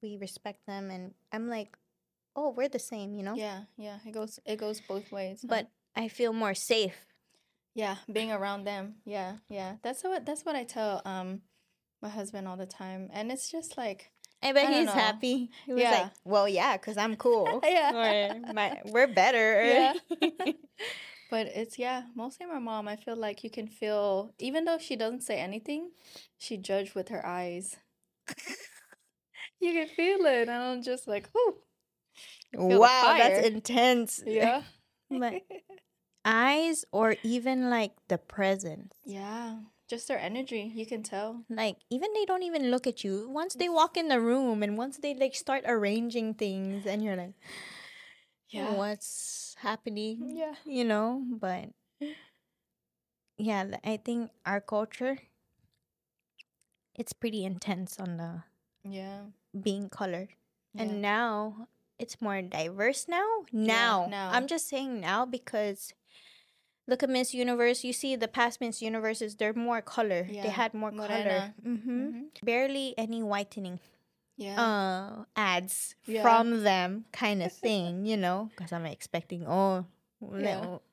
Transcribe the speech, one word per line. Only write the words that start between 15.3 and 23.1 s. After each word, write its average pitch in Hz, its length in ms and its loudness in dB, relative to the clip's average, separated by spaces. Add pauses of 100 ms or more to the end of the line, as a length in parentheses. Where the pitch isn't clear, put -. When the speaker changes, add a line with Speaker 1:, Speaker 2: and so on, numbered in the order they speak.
Speaker 1:
He 277 80 -6
was 247 100 4
Speaker 2:
Yeah. 240 80 6
Speaker 1:
like, 196 220 4 (120)
"Well, 202 240 6
yeah, 196 300 4
'cause 214 200 -8
I'm 220 180 0
cool." 233 440 4
Speaker 2:
<laughs> - 40 0
Yeah. 311 280 6 (560)
Speaker 1:
Or - 40 -8
my, 208 320 0
"We're 233 240 6
better." 220 560 6
Speaker 2:
Yeah. 262 300 8 (260)
Speaker 1:
<laughs> 330 320 2 (760)
Speaker 2:
But 220 200 0
it's, 226 280 -6
yeah, 247 280 -4 (100)
mostly 254 320 -10
my 311 140 -6
mom. 220 260 -6
I 208 80 -6
feel 226 220 -8